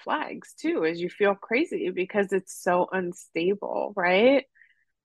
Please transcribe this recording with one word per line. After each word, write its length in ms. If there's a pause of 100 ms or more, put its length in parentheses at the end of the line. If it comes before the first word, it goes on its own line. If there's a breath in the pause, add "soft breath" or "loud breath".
flags 520
too, 300
is 160
you 100
feel 240
crazy 560
because 420
it's 300
so 300
unstable, 1040
right? 480 (600 soft breath)